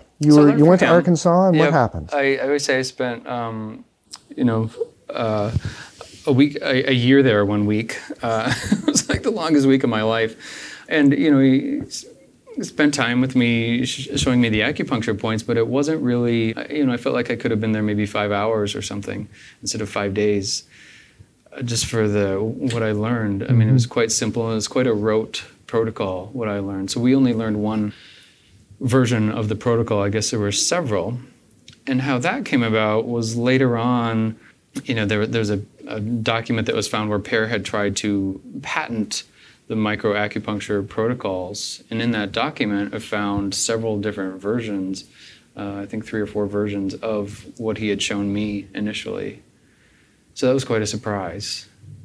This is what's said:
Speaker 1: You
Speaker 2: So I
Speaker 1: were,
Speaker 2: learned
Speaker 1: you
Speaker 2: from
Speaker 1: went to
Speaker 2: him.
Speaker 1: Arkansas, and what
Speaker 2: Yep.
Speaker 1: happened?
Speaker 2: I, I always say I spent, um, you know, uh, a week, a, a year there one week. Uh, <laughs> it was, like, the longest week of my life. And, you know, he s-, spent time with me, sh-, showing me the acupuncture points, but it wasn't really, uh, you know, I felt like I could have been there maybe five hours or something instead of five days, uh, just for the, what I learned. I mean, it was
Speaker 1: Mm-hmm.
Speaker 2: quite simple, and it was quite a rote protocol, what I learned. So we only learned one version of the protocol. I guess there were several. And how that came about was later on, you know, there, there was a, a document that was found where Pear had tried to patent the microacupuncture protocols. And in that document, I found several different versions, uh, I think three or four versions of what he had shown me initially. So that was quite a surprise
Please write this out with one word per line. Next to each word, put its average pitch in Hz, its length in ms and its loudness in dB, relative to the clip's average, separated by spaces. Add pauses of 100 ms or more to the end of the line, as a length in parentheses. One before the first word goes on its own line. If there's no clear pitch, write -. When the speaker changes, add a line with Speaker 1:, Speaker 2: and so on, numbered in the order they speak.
(200)
Speaker 1:
You 151 120 6
Speaker 2:
So 147 40 10
I 151 40 10
Speaker 1:
were, 147 80 10
Speaker 2:
learned 143 100 6
Speaker 1:
you 147 60 8
Speaker 2:
from 160 40 8
Speaker 1:
went 180 120 8
to - 60 4
Speaker 2:
him. 147 60 6
Speaker 1:
Arkansas, 175 560 4
and 165 100 6
what 143 60 6
Speaker 2:
Yep. 147 80 4
Speaker 1:
happened? 110 400 2
Speaker 2:
I, 139 240 2
I 123 40 -4
always 139 240 0
say 131 140 2
I 131 40 0
spent, 123 440 -6
um, 113 580 -8 (520)
you - 80 0
know, 113 260 0 (380)
uh, 110 420 -2 (760)
a 147 60 4
week, 143 240 4
a, 135 340 0
a - 20 2
year 131 300 6
there 107 240 4
one 104 200 0
week. 107 320 -2 (240)
Uh, 113 300 0 (120)
<laughs> - 60 -2
it - 160 0
was, - 220 0
like, - 140 -2
the - 80 -2
longest 160 360 4
week 135 180 4
of 120 60 2
my 107 120 2
life. 113 340 0 (520)
And, 147 280 4
you 160 140 4
know, 139 100 6
he 135 460 4
s-, - 180 -12 (580)
spent 151 300 2
time 123 300 0
with 131 120 0
me, 117 520 2
sh-, - 300 -6
showing 127 240 2
me 117 100 4
the 107 100 2
acupuncture 113 580 -2
points, 110 240 -2
but 117 140 -2
it 117 100 2
wasn't 143 360 0
really, 120 520 0
uh, - 160 -10
you 147 140 0
know, 127 80 2
I 120 60 -2
felt 131 160 -2
like 123 160 -2
I 120 60 -2
could 131 140 -2
have 110 100 0
been 110 120 0
there 107 100 0
maybe 104 220 0
five 104 280 -2
hours 104 420 0
or 104 80 -6
something 101 460 -8 (340)
instead - 180 -6
of 104 80 -6
five 101 240 -4
days, 104 520 0 (880)
uh, - 100 -12
just 117 240 -2
for 110 200 0
the, 101 320 2
what 117 440 -2
I 107 100 0
learned. 107 560 -2
I 127 40 2
mean, 113 180 6
it - 20 4
was 123 140 6
Speaker 1:
Mm-hmm. - 80 -12
Speaker 2:
quite 113 180 2
simple, 117 320 -2
and 113 80 -2
it 113 40 -2
was 104 120 -4
quite 131 180 0
a 120 60 2
rote 110 520 0 (220)
protocol, 107 640 -2
what 113 160 -4
I 101 120 -2
learned. 98 300 -6
So - 100 -4
we 127 140 4
only 131 200 4
learned 110 280 -2
one 104 300 0 (880)
version 117 500 2
of 113 180 -2
the 110 80 -2
protocol. 113 460 0
I 101 60 0
guess 104 220 -2
there 110 100 -2
were 101 120 0
several. 120 680 -2 (680)
And 131 160 0
how 131 160 -2
that 175 280 -2
came 127 160 2
about 110 440 2
was 117 300 -2
later 127 400 2
on, 113 600 0 (480)
you 131 100 -4
know, 110 100 0
there, 107 220 0
there 113 140 -2
was 104 100 0
a, 101 100 -2 (260)
a 113 140 -8
document 113 680 -2
that 113 80 0
was 107 120 -2
found 107 220 -4
where 104 80 0
Pear 110 300 -2
had 107 180 -4
tried 101 300 -2
to 98 440 -2 (220)
patent - 600 -6 (420)
the 110 80 -6
microacupuncture 104 1120 -2
protocols. 101 1040 -4
And 113 100 -4
in 117 120 0
that 104 200 -4
document, 110 640 -2
I 113 40 -6
found 101 560 -4
several 113 440 -2
different 98 420 -6
versions, 101 640 -4 (500)
uh, 101 280 -10
I 101 40 -12
think 107 200 -10
three 113 160 -4
or 101 40 -4
four 104 200 -4
versions 101 480 -4
of 104 500 -6 (140)
what 110 200 -4
he 110 120 -4
had 101 100 -2
shown 101 320 -4
me 104 420 -4
initially. 50 680 -8 (920)
So - 120 0
that 127 80 4
was 131 100 0
quite 110 180 0
a 104 40 -2
surprise 104 800 -8 (360)